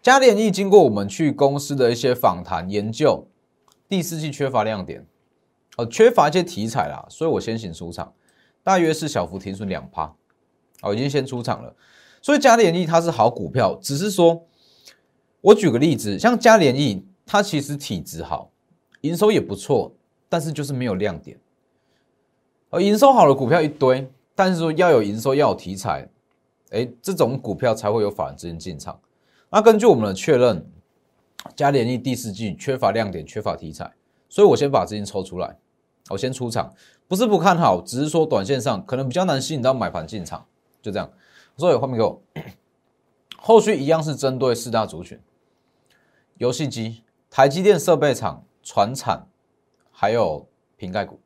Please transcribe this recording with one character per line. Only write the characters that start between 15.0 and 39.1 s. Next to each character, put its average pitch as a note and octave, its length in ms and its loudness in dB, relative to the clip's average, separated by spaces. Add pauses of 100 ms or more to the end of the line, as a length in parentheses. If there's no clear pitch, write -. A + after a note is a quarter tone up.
我 G#3 140 8
举 G#3 140 2
个 A#2+ 80 0
例 D3 180 2
子， G#2 220 -6
像 A#3 200 2
嘉 A3+ 200 6
联 D3 180 4
益， A2+ 300 -2 (220)
它 G#3 160 0
其 - 180 -4
实 C#3+ 160 -8
体 G2+ 240 -8
质 D#2+ 220 -12
好， - 260 -10 (520)
营 E3 140 -4
收 G#3+ 160 4
也 F3 80 2
不 - 160 -6
错， - 380 -2 (340)
但 E3+ 140 -2
是 D#3 100 -8
就 D3 120 -6
是 C#3 100 -8
没 B2+ 120 -6
有 G#2 100 -2
亮 F#2 240 -4
点。 - 200 -20 (1300)
而 E3+ 100 -2
营 G3+ 160 2
收 C4+ 160 8
好 G3 140 6
的 C#3 80 6
股 C3+ 100 -4
票 D#3+ 160 2
一 D#3 60 0
堆， C3 440 0 (220)
但 F#3+ 180 0
是 F3 60 -2
说 D#3+ 140 -2
要 E3+ 180 2
有 B2 140 4
营 G#2 160 -6
收， C3+ 160 0
要 C#3 140 2
有 F#2 60 -2
题 F#2+ 200 -12
材， D#2 340 -8 (600)
哎， B2 180 -4 (140)
这 F#3+ 100 -4
种 C3+ 260 0
股 G2+ 140 -8
票 A2+ 220 -2
才 G#2+ 160 -4
会 A2+ 100 0
有 G2+ 80 0
法 D2 200 -8
人 C#2+ 60 -18
资 - 120 -16
金 E2 100 -12
进 E2 220 -14
场。 - 200 -16 (540)
那 G#3 80 4
根 A3 160 8
据 G#3 80 0
我 G#3 80 8
们 A2+ 120 2
的 G2 80 -2
确 - 240 0
认， A#2 280 2 (920)
嘉 C#3+ 140 2
联 B2+ 140 2
益 B2 120 -4
第 B2+ 180 -4
四 A2+ 160 -10
季 G2 240 -8
缺 C3 220 -6
乏 G#2+ 140 0
亮 G#2+ 200 -4
点， D#2+ 140 -12
缺 - 160 -12
乏 F#2 120 -6
题 D#2+ 200 -14
材， - 180 -16 (380)
所 - 120 2
以 G#3 60 8
我 C#3 80 6
先 C#3 160 0
把 G#2+ 140 2
资 G#2+ 100 -10
金 G#2 80 -8
抽 G2 180 -8
出 F2+ 180 -10
来， - 180 -10 (500)
我 G2 100 -8
先 C3 140 -4
出 B2 180 -8
场， A2+ 240 -6 (360)
不 F#3 80 -4
是 A#3 100 2
不 G#3 100 2
看 E3+ 200 4
好， G#2 240 2
只 A#2+ 180 -10
是 D3+ 80 -2
说 D#3+ 180 0
短 A2+ 200 -2
线 C3 160 -2
上 A2 240 -4
可 - 100 -8
能 B2 140 -4
比 B2 40 -10